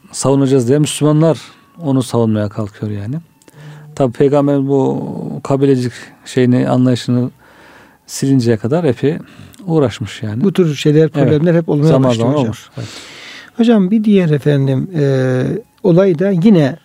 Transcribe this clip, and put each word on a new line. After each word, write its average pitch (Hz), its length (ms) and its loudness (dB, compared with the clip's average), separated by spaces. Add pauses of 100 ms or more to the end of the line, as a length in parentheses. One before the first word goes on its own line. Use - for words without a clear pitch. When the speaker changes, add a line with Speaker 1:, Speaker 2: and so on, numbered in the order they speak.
(120)
Speaker 1:
savunacağız 135 560 0
diye 139 120 2
Müslümanlar 151 580 2 (440)
onu 135 220 -2
savunmaya 110 460 -2
kalkıyor 107 420 -10
yani. 104 240 -10 (800)
Tabi 131 180 0
Peygamber 143 540 0
bu 139 320 0 (440)
kabilecilik 135 500 0 (320)
şeyini, 127 440 0
anlayışını 127 640 0 (760)
silinceye 123 500 0
kadar 147 260 -2
epey 139 340 -2 (480)
uğraşmış 143 580 -2
yani. 110 200 -4
Speaker 2:
Bu 190 100 0
tür 160 220 0
şeyler, 151 260 2
Speaker 1:
Evet. 156 120 0
Speaker 2:
problemler 147 420 2
hep 170 140 -2
olmaya 147 180 2
Speaker 1:
Zaman 135 220 4
Speaker 2:
başlıyor 117 180 0
Speaker 1:
zaman 135 60 0
Speaker 2:
hocam. 147 120 0
Speaker 1:
olmuş. - 320 -10
Evet. 117 100 -10 (720)
Speaker 2:
Hocam 220 340 2
bir 220 120 0
diğer 196 260 2
efendim, 139 680 0
e, 131 480 0 (400)
olay 180 360 2
da 190 120 0
yine 170 540 4